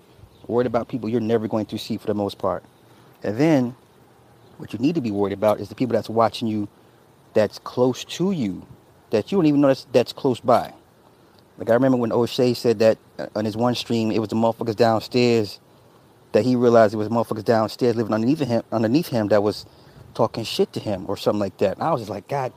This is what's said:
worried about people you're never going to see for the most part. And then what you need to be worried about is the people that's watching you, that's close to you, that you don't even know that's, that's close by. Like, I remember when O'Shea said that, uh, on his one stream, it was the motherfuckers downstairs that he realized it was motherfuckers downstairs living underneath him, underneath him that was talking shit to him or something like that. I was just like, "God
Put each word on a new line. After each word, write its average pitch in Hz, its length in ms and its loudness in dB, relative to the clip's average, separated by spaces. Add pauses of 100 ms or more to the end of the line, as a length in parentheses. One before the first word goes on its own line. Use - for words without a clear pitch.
(460)
worried 120 200 0
about 113 220 -2
people 113 220 -6
you're 117 100 0
never 110 260 0
going 107 200 -2
to 110 120 -8
see 104 200 -8
for - 80 -20
the 104 80 -2
most 101 240 -4
part. 90 260 -4 (580)
And 104 140 -4
then 131 400 2 (800)
what - 160 -18
you 104 60 -8
need 147 160 0
to 151 80 -4
be 113 80 -4
worried 98 240 -2
about 104 260 2
is 101 80 -10
the 110 60 -16
people 123 180 -4
that's 123 160 -2
watching 113 400 0
you, 107 200 -4 (680)
that's 107 240 0
close 127 460 -2
to 190 280 -4
you, 98 340 -4 (440)
that 104 200 0
you 196 60 0
don't 170 100 4
even 143 140 4
know 143 80 6
that's, - 240 0
that's 120 220 2
close 127 260 -2
by. 107 320 2 (840)
Like, 107 100 -8
I 113 60 6
remember 131 240 4
when 113 140 -2
O'Shea 120 420 0
said 117 240 0
that, 110 180 6 (220)
uh, 73 80 -8 (100)
on 107 80 -2
his 107 140 -4
one 120 160 0
stream, 113 360 -2
it 104 100 0
was 107 100 -4
the 110 60 -4
motherfuckers 113 400 -2
downstairs 117 840 2 (720)
that 107 120 4
he 127 120 2
realized 117 380 6
it - 20 -4
was 107 120 -2
motherfuckers 113 360 -2
downstairs 113 520 0
living 110 180 -2
underneath 120 240 0
him, 120 240 -2 (100)
underneath 117 360 0
him 110 200 -2
that 104 140 2
was 104 240 -4 (480)
talking 117 300 -2
shit - 280 -2
to - 80 -8
him 95 280 -6
or 98 80 -4
something 104 240 -2
like 98 180 -6
that. 95 220 0
I 156 100 -2
was 131 120 -2
just 101 80 -10
like, 98 180 -12
"God 131 280 -6